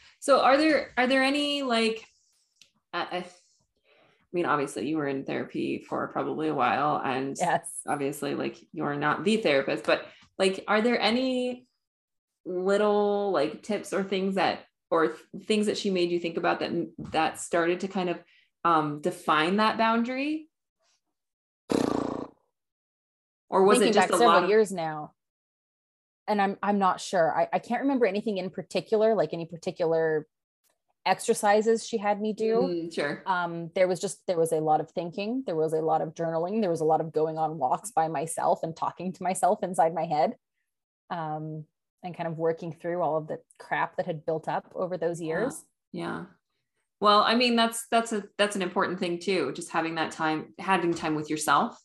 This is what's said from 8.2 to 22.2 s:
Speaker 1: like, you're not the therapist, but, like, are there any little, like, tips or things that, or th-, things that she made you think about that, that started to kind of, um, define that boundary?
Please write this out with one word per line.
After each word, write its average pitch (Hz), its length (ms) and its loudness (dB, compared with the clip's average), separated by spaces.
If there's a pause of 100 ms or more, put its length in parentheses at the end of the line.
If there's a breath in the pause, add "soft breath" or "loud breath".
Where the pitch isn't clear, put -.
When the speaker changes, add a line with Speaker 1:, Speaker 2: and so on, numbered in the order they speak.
Speaker 1:
like, 135 240 -6 (120)
you're 143 240 -4
not 147 280 -2
the 214 140 2
therapist, 135 460 0
but, - 220 0 (320 loud breath)
like, 190 300 0
are 214 140 4
there 240 200 2
any 247 640 -2 (800)
little, 202 840 2
like, 151 320 0
tips - 280 -6
or 196 120 0
things 190 320 -2
that, 151 240 0 (320)
or 160 160 4
th-, - 400 -12
things 208 180 2
that - 140 0
she 208 100 -2
made 175 220 0
you 175 80 0
think 170 180 -4
about 170 220 0
that, - 120 -4 (400)
that - 280 0
started 175 400 0
to 196 80 -4
kind 185 220 -2
of, 170 100 -4 (440 soft breath)
um, 151 380 2
define 175 560 0
that 214 220 2
boundary? 254 680 0 (3000)